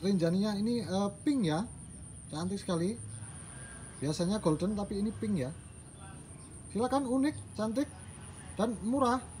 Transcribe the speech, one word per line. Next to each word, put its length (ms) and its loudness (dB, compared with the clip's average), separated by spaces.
rinjaninya 560 4
ini, 240 2
eh, 240 2
pink 240 4
ya, 160 4
cantik 320 -2
sekali. 320 2
Biasanya 400 2
golden 400 2
tapi 240 -2
ini 80 2
pink 320 0
ya. 80 0
Silakan, 400 2
unik, 480 2
cantik, 320 2
dan 240 2
murah, 320 4